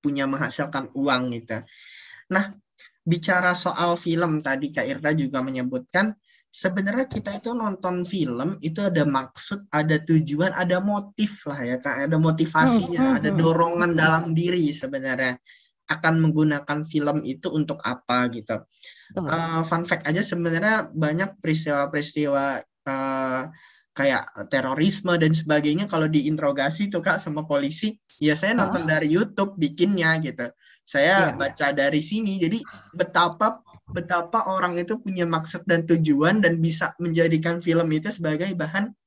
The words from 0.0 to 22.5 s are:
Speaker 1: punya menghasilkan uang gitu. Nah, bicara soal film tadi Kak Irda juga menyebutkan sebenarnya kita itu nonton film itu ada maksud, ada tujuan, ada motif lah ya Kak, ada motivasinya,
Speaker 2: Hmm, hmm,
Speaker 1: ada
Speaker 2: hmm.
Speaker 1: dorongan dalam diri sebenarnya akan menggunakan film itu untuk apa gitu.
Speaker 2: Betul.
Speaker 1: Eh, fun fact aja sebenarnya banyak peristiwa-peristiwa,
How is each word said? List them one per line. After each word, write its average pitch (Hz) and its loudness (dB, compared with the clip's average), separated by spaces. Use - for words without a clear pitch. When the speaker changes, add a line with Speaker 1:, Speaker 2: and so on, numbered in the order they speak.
Speaker 1:
punya 277 0
menghasilkan 135 -4
uang 135 0
gitu. 113 -8
Nah, 196 0
bicara 180 0
soal 170 0
film 170 0
tadi 139 -4
Kak 131 -4
Irda 139 -4
juga 135 -2
menyebutkan 131 -2
sebenarnya 202 -2
kita 208 -8
itu 233 -6
nonton 185 -4
film 156 -4
itu 160 -4
ada 170 2
maksud, 139 -2
ada 151 2
tujuan, 156 2
ada 180 0
motif 202 -4
lah 143 -8
ya 127 -4
Kak, 139 -4
ada 160 2
motivasinya, 175 2
Speaker 2:
Hmm, 262 4
hmm, - -
Speaker 1:
ada 202 0
Speaker 2:
hmm. 156 2
Speaker 1:
dorongan 170 4
dalam 160 4
diri 175 2
sebenarnya 131 -2
akan 160 2
menggunakan 151 2
film 147 -2
itu 135 -6
untuk 156 -4
apa 123 0
gitu. 113 -6
Speaker 2:
Betul. 156 -4
Speaker 1:
Eh, 165 -2
fun 170 -2
fact 165 -2
aja 160 0
sebenarnya 175 0
banyak 160 -2
peristiwa-peristiwa, 147 0